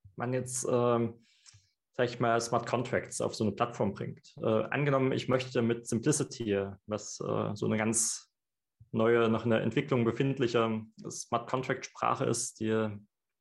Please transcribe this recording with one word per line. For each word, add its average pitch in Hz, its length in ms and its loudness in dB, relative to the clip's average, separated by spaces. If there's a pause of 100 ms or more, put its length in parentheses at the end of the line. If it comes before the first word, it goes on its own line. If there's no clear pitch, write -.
(180)
man 123 160 -2
jetzt, 127 360 -4
ähm, 120 560 2 (680)
sag 123 160 0
ich 123 100 -10
mal, 117 220 4
Smart 117 260 0
Contracts - 540 -2
auf 110 120 0
so 110 120 0
eine 101 80 2
Plattform 107 400 0
bringt. - 440 -10
Äh, 110 80 -8
angenommen, 131 680 2
ich 113 160 -2
möchte 127 340 0
mit 117 240 -2
Simplicity, 113 800 0 (180)
was, - 360 -8
äh, 110 340 -2
so 113 100 -4
eine 110 120 0
ganz - 520 -2 (600)
neue, 117 380 4
noch 110 160 0
in 117 60 4
der 110 100 4
Entwicklung 123 420 2
befindliche 117 760 2 (280)
Smart - 400 -4
Contract 131 360 -2
Sprache 120 400 -2
ist, - 340 -2
die 110 300 0 (520)